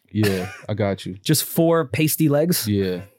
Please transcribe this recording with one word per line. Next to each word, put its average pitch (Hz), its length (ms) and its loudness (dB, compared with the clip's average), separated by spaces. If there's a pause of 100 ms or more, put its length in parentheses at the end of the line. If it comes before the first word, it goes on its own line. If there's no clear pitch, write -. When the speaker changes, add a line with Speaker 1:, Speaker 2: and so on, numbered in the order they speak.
(100)
Speaker 1:
Yeah, 95 400 0 (180)
I 104 60 -4
got 98 320 -2
you. 92 120 -8
Speaker 2:
Just - 260 0
four 165 420 2
pasty 156 420 0
legs. 151 380 2
Speaker 1:
Yeah, 95 360 0 (160)